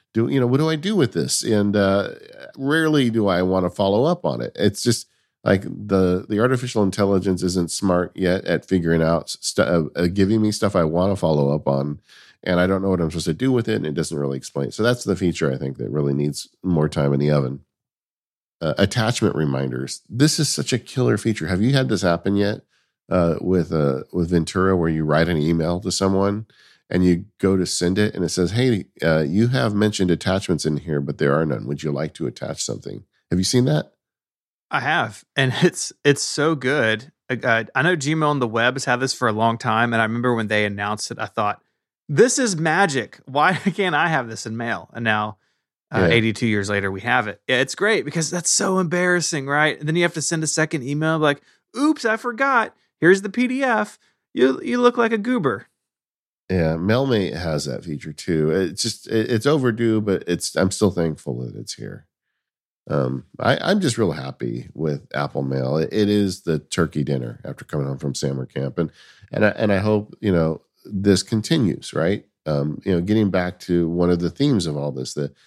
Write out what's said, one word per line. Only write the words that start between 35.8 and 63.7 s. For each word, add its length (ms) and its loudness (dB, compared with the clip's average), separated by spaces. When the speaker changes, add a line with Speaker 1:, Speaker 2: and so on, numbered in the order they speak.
Speaker 2:
it's 180 4
so 340 0
good. 560 0
Uh, 140 -2
uh, 200 2
I 80 0
know 140 2
Gmail 320 0
on 120 2
the 80 0
web 260 2
has 120 -8
had 140 2
this 120 0
for 160 -2
a 40 2
long 260 2
time, 340 0
and 100 2
I 20 0
remember 300 0
when 140 -2
they 160 2
announced 480 -4
it, 80 -12
I 60 -6
thought, 360 -4
"This 320 4
is 160 0
magic. 720 0
Why 280 2
<laughs> 220 -2
can't 180 0
I 140 2
have 200 0
this 180 -10
in 100 -8
mail?" 360 -6
And 120 -6
now, 320 0
uh, 60 2
Speaker 1:
Yeah. 80 4
Speaker 2:
eighty-two 380 2
years 240 0
later, 200 -2
we 120 -8
have 260 0
it. 180 -12
Yeah, 140 2
it's 140 -2
great 320 0
because 240 -4
that's 200 -4
so 280 0
embarrassing, 680 0
right? 320 0
And 100 -6
then 80 0
you 60 2
have 120 0
to 80 -6
send 200 -2
a 40 -2
second 360 -2
email, 360 -2
like, 220 2
"Oops, 260 0
I 120 0
forgot. 580 -2
Here's 220 6
the 100 -6
P 160 0
D 160 -4
F. 360 -2
You, 300 2
you 180 -2
look 160 4
like 160 2
a 60 0
goober." 480 -2
Speaker 1:
Yeah, 260 2
Mailmate 580 0
has 320 -4
that 180 -8
feature 300 -10
too. 360 0
It's 320 0
just, 240 -8
it, 240 0
it's 140 0
overdue, 560 2
but 260 0
it's, 300 -4
I'm 140 2
still 200 2
thankful 540 -4
that 100 -10
it's 200 -14
here. 320 -14
Um, 380 -2
I, 220 0
I'm 200 0